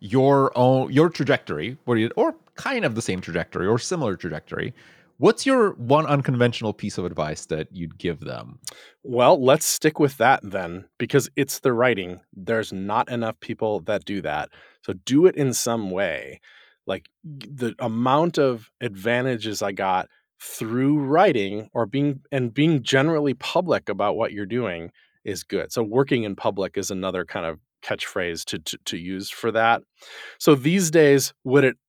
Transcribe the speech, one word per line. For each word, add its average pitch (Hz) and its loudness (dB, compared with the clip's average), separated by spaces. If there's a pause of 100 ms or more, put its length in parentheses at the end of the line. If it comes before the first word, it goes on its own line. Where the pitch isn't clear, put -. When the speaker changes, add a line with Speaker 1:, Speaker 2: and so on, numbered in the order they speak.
Speaker 1:
your 135 4
own, 131 4
your 156 6
trajectory," 117 -2
what - 2
do 110 2
you, 117 0
or 320 2 (200)
kind 254 -4
of 117 0
the 113 -4
same 92 -4
trajectory 85 -4
or 113 2
similar 131 -4
trajectory, - -8 (420)
what's 202 2
your 254 4
one 139 2
unconventional 123 0
piece - -8
of 90 -4
advice 78 -6
that 78 -4
you'd 85 -10
give 82 -4
them? 62 -14 (420)
Speaker 2:
Well, 127 4
let's 135 4
stick - 0
with 143 2
that 127 4
then, 92 -8 (140)
because 127 0
it's - -2
the 127 2
writing. 98 0 (120)
There's 110 -4
not 101 -2
enough 117 -6
people 107 -4
that 98 -4
do 101 -6
that. 76 -6 (340)
So 98 -8
do 135 2
it 175 6
in 135 0
some 113 -2
way. 82 -4 (440)
Like, 95 -8 (300)
g-, - -18
the 127 -6
amount 127 0
of 127 0 (120)
advantages 113 -2
I 98 -2
got 95 -2 (320)
through 131 0
writing 131 0
or 117 -2
being, 135 -2 (120)
and 123 -2
being 147 2
generally 147 0
public 156 -2
about 101 -2
what 110 -4
you're 104 -8
doing 95 -6 (320)
is 95 -8
good. - -6
So 120 -2
working 120 0
in 101 -6
public 98 -4
is 98 -6
another 92 -4
kind 90 -8
of 80 -8 (220)
catchphrase 87 -6
to, 90 -8
to, - -10
to 104 -8
use 92 -8
for - -6
that. 113 2 (560)
So 156 6
these 160 2
days, 143 6 (120)
would 135 4
it, 127 2 (120)